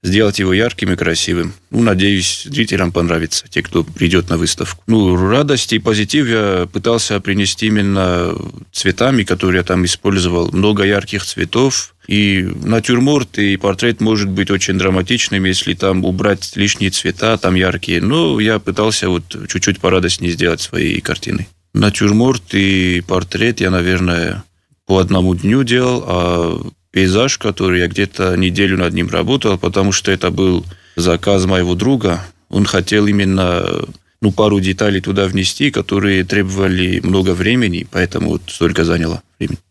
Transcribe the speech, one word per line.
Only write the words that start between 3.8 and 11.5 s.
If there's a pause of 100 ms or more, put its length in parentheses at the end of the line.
придёт
на
выставку.
Ну,
радость
и
позитив
я
пытался
принести
именно (380)
цветами,
которые
я
там
использовал.
Много
ярких
цветов. (140)